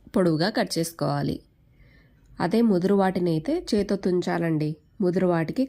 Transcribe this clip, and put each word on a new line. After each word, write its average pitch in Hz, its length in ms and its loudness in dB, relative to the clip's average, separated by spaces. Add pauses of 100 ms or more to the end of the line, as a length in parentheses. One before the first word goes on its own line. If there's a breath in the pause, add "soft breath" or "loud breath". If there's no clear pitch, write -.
(160)
పొడవుగా 175 440 2
కట్ 196 180 -2
చేసుకోవాలి. 147 580 -4 (1080 soft breath)
అదే 226 160 2 (100)
ముదురు 190 300 2
వాటినైతే 180 540 0 (160)
చేత్తో 202 340 0
తుంచాలండి. 170 680 0 (320)
ముదురు 180 260 2
వాటికి 165 400 0